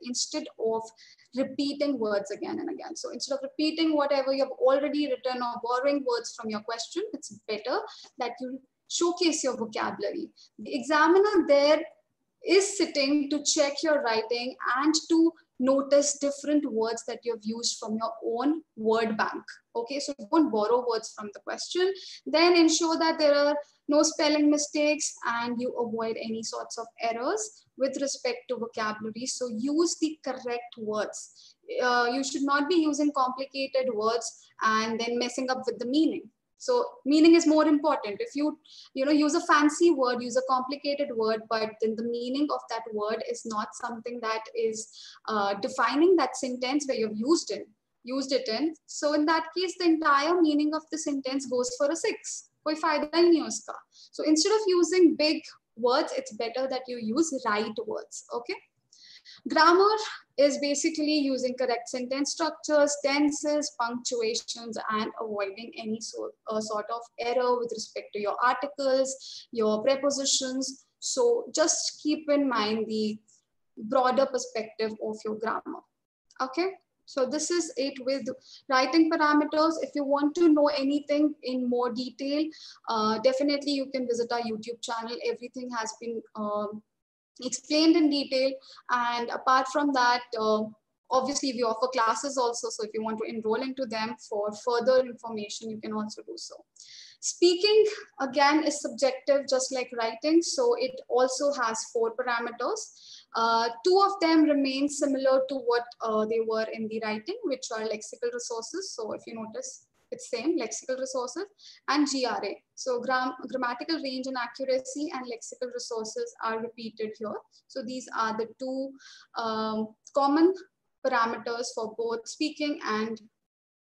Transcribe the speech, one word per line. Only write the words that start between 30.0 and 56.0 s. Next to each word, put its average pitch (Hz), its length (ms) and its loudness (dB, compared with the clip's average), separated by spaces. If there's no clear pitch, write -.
the 311 240 -2
correct 240 520 -6
words. - 800 -6
Uh, 240 300 4
you 269 120 0
should 269 200 -4
not 277 240 2
be 359 80 2
using 302 400 2
complicated 262 800 -2
words 220 540 -2
and 220 380 2
then 240 200 -2
messing 247 300 -2
up 254 180 -2
with 240 100 -4
the 233 80 -6
meaning. 262 380 2
So 247 280 0
meaning 311 280 10
is 330 140 8
more 302 180 6
important. 294 540 2
If 233 160 -6
you, 294 240 -2
you 269 100 0
know, 285 80 2
use 294 220 4
a 339 80 2
fancy 302 480 4
word, 247 320 2
use 247 160 -2
a 254 100 0
complicated 277 680 -2
word, 220 340 0
but 220 220 -2
then 220 140 0
the 220 80 -6
meaning 247 500 -2
of 254 160 -4
that 233 140 -6
word 214 360 -2
is 233 160 -6
not 220 280 -6
something 240 480 -10
that 220 220 -4
is, 220 320 -4
uh, 202 280 0
defining 254 640 2
that 262 200 0
sentence 254 500 -2
where 254 100 -2
you've 214 200 -2
used 277 320 2
it, - 180 -8
used 262 280 -4
it 262 160 0
in. 269 280 -2
So - 280 -2
in 302 120 4
that 330 220 2
case, 359 220 -2
the 359 60 0
entire 311 540 4
meaning 302 360 4
of 311 160 -4
the 311 80 -4
sentence 269 480 -4
goes 247 300 -2
for - 140 2
a - 40 -2
six. - 520 -6
कोई 311 120 -2
फायदा 302 420 0
ही 349 120 8
नहीं 320 120 6
है 226 60 -4
उसका. - 260 -10
So 285 120 -6
instead 311 280 4
of 427 160 4
using 349 480 6
big 302 260 2
words, 247 400 0